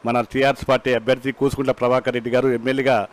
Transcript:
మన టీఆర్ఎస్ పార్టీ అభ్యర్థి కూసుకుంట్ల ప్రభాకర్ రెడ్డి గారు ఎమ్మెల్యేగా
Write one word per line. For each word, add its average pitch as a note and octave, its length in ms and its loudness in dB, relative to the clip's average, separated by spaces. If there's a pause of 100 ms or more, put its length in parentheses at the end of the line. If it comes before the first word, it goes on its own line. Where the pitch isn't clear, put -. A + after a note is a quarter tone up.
మన A#2 140 0
టీఆర్ఎస్ C3+ 480 -2
పార్టీ C3 260 0
అభ్యర్థి B2 380 0
కూసుకుంట్ల C3+ 400 -2
ప్రభాకర్ B2 420 0
రెడ్డి B2 160 -4
గారు B2+ 180 2
ఎమ్మెల్యేగా B2+ 480 0 (160)